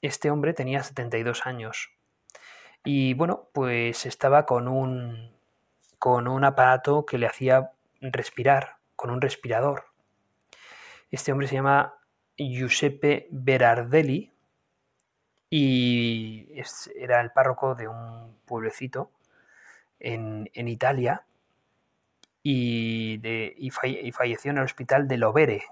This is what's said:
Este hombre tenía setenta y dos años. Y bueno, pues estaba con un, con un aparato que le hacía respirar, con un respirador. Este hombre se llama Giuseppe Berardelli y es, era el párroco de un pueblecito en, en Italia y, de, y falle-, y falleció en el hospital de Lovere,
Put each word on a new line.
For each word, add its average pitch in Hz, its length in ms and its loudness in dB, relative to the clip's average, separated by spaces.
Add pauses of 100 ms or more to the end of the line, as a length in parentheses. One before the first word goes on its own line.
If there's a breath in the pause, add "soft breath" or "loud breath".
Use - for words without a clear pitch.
Este 147 300 -2
hombre 151 220 0
tenía 135 300 -4
setenta 117 340 -6
y 113 60 -2
dos 117 220 -4
años. 117 460 -10 (960 loud breath)
Y 135 280 2
bueno, 170 360 -2
pues 120 540 -2
estaba 139 400 4
con 123 220 0
un, 123 680 -6 (640)
con 123 300 2
un 135 160 -2
aparato 135 640 4
que 131 100 -4
le 117 80 0
hacía 131 460 2 (280)
respirar, 135 760 0 (200)
con - 140 -6
un 127 120 -4
respirador. 131 640 -2 (1200 loud breath)
Este - 220 -4
hombre 139 160 -2
se 135 80 -4
llama 139 400 2 (420)
Giuseppe 139 920 0
Berardelli 131 1000 4 (1160)
y 120 1040 0
es, - 420 -14
era 123 260 2
el 117 100 -4
párroco 131 420 2
de 117 140 -10
un 117 580 -16
pueblecito 123 680 -8 (840 soft breath)
en, 110 560 -8
en 120 140 -8
Italia 123 580 0 (1200)
y, 113 720 -2
de, 110 400 -6
y 131 140 -10
falle-, 131 320 -4
y 120 80 -8
falleció 123 400 -4
en 143 80 0
el 131 40 2
hospital 135 440 0
de 127 100 0
Lovere, 113 540 4